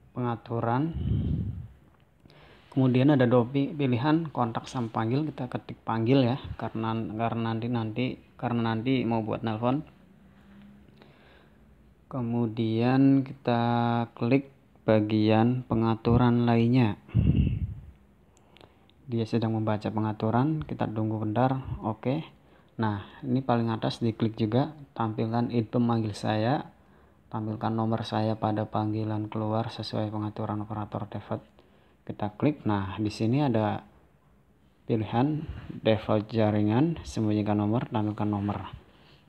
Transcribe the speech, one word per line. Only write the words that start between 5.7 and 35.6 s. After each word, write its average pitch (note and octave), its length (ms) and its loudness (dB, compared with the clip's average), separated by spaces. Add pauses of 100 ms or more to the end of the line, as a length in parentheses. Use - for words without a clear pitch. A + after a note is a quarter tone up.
panggil A2+ 400 4
ya, B2 160 2 (160)
karena, A2+ 400 -4 (240)
karena A2+ 320 -2
nanti, A2+ 160 -4
nanti, A#2 380 -2 (340)
karena A#2 320 -2
nanti A#2+ 320 0
mau A2+ 240 -2
buat G#2+ 160 -4
nelpon. A#2+ 400 0 (2250)
Kemudian A#2+ 1200 2
kita A#2 360 0 (520)
klik B2+ 400 0 (320)
bagian A2 800 4
pengaturan A#2 800 4
lainnya. A#2 480 4 (2250)
Dia A2+ 160 -2
sedang A2 320 0
membaca G#2+ 320 -2
pengaturan, A2 720 0
kita A2+ 240 -4
tunggu A2 320 -2
bentar. A#2+ 400 0 (240)
Oke. B2 400 -4 (560)
Nah, G#2 240 -2 (240)
ini B2+ 160 0
paling A#2 320 0
atas A#2+ 240 -4
diklik A2+ 400 -2
juga, A#2+ 320 0 (240)
tampilkan A2+ 560 -2
info A#2+ 320 0
manggil A2+ 320 0
saya, A2 560 -2 (640)
tampilkan A2 400 -4
nomor A2+ 320 -2
saya A2 320 -2
pada G#2+ 320 -2
panggilan G#2+ 560 -2
keluar A2 480 -4
sesuai G#2+ 400 -6
pengaturan G#2 480 -6
operator G#2+ 480 -8
default. - 320 -8 (580)
Kita - 340 -8
klik. C#3+ 320 -2
Nah, G2 320 -2
di G#2+ 80 -2
sini A2+ 320 -2
ada A2 480 0 (960)
pilihan A#2 640 -2 (240)